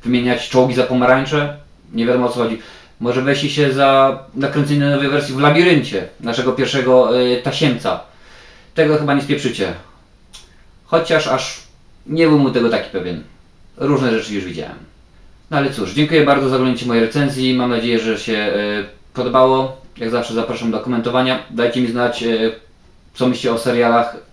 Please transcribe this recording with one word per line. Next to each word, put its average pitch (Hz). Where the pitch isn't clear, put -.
wymieniać 123
czołgi 127
za 123
pomarańcze. 135
Nie 113
wiadomo, 123
o 120
co 123
chodzi. 113
Może 123
weź 139
się 143
za 135
nakręcenie 143
nowej 139
wersji 143
w 131
Labiryncie, 147
naszego 120
pierwszego, 127
y, 123
tasiemca. 131
Tego 156
chyba 143
nie 139
spieprzycie. 117
Chociaż 165
aż -
nie 160
byłbym 143
tego 117
taki 110
pewien. 87
Różne 131
rzeczy 107
już 95
widziałem. 80
No 151
ale 139
cóż, 98
dziękuję 147
bardzo 139
za 131
oglądnięcie 127
mojej 117
recenzji. 131
Mam 127
nadzieję, 117
że 110
się, 113
y, 104
podobało. 131
Jak 113
zawsze 120
zapraszam 113
do 110
komentowania. 127
Dajcie 120
mi 120
znać, 120
y, 113
co 127
myślicie 120
o 117
serialach 117